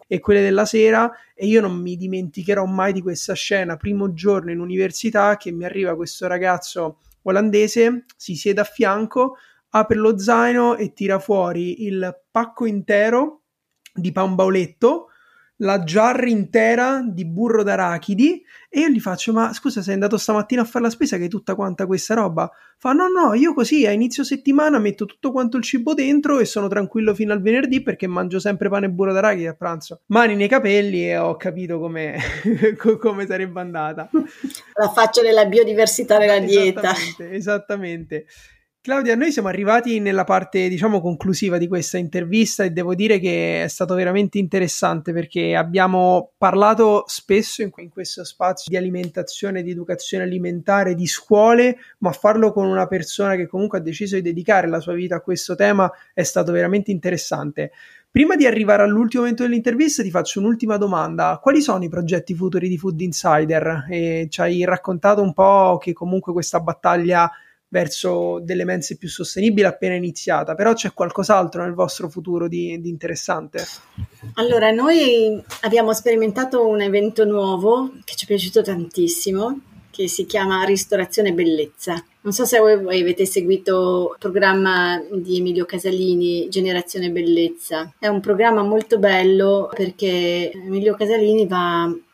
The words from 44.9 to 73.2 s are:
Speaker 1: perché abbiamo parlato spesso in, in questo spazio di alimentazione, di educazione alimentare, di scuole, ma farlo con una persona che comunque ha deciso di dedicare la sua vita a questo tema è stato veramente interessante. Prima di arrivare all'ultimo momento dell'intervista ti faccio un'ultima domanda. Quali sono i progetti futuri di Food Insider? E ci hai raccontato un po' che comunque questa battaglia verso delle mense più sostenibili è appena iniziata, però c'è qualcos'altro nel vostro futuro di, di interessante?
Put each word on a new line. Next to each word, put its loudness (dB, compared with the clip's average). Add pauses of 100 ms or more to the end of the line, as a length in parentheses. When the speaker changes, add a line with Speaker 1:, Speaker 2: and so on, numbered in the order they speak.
Speaker 1:
perché -2
abbiamo 2
parlato 4
spesso -2
in, -6
in -18
questo -12
spazio -4
di -2
alimentazione, -6
di -8
educazione -8
alimentare, -2
di -4
scuole, 4 (200)
ma -2
farlo 4
con 0
una 0
persona -2
che -4
comunque -4
ha -6
deciso -6
di -2
dedicare 0
la -2
sua -6
vita -4
a -6
questo -6
tema 2 (240)
è 0
stato -2
veramente 0
interessante. -6 (360)
Prima 4
di 6
arrivare 4
all'ultimo 2
momento -2
dell'intervista 0
ti -6
faccio -2
un'ultima 0
domanda. 0
Quali 4
sono 0
i -4
progetti -4
futuri -2
di -2
Food -4
Insider? 0
E -2
ci -6
hai 0
raccontato 2
un 0
po' 6
che -4
comunque -4
questa -2
battaglia 2 (400)
verso -2
delle -4
mense -6
più -12
sostenibili 0
è 4
appena -4
iniziata, -4
però 2
c'è -4
qualcos'altro 0
nel -6
vostro -4
futuro -4
di, -6
di -10
interessante? -8 (720)